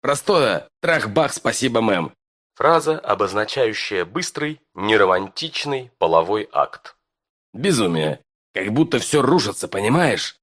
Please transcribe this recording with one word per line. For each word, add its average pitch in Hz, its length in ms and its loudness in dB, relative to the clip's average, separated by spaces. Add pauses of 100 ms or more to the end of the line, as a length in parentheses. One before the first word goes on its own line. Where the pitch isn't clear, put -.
Простое 143 640 0 (140)
«трах-бах, 147 500 0
спасибо, 117 480 -2
мэм». 95 320 0 (420)
Фраза, 156 460 2
обозначающая 104 1040 -2
быстрый, 151 560 -6 (140)
неромантичный 107 1200 0
половой 85 540 2
акт. - 440 -4 (560)
Безумие. 92 680 -2 (340)
Как 98 180 -4
будто 139 280 2
всё 147 220 0
рушится, 143 440 0
понимаешь? 117 760 0